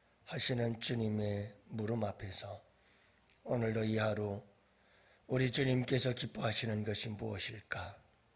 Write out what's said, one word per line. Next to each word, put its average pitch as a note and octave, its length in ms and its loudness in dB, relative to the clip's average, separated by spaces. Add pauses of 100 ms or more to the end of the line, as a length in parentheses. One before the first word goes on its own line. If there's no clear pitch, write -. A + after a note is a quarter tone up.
(240)
하시는 A#2+ 560 0
주님의 G#2+ 720 0 (120)
물음 A2 360 -2
앞에서 G2 580 -6 (840)
오늘도 A2+ 400 0
이 A2 140 2
하루 G#2 440 0 (840)
우리 C3 240 4
주님께서 B2+ 640 4
기뻐하시는 A2 680 0
것이 G#2 280 -2
무엇일까? G#2 840 -6 (400)